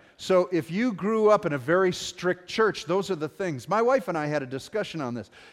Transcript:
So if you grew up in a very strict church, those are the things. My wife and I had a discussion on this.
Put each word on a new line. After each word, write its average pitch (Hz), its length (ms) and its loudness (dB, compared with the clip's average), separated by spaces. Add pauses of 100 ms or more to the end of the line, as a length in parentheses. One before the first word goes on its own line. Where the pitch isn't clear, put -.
(180)
So 180 340 4
if 160 180 0
you 226 220 0
grew 208 380 2
up 208 160 4
in - 80 0
a 143 40 -2
very 175 360 2
strict - 520 -6
church, - 380 0
those 185 260 -2
are 185 60 -2
the 151 100 -4
things. 156 440 -8
My 208 100 2
wife 240 280 2
and 170 100 -2
I 147 80 -2
had 147 160 -2
a 131 40 -8
discussion 156 540 -6
on 123 140 -4
this. 110 160 -10 (220)